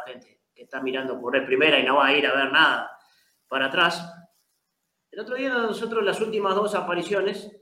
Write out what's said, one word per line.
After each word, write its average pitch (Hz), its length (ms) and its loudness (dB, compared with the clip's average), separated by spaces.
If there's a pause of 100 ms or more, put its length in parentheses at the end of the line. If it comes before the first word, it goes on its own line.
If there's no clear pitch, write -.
gente - 340 -20 (140)
que 123 80 -20
está 135 180 -10
mirando 131 400 -4
por 123 120 -6
vez 131 120 2
primera 139 340 4
y 127 40 2
no 135 140 2
va 139 100 6
a 143 100 4
ir 143 80 2
a 127 80 2
ver 135 180 0
nada 143 460 2 (500)
para 135 200 -2
atrás. 170 440 0 (1000)
El 190 80 -14
otro 226 160 -8
día 262 140 -4
nosotros, 226 540 -2
las 190 160 0
últimas 202 360 0
dos 202 200 0
apariciones, 180 880 -2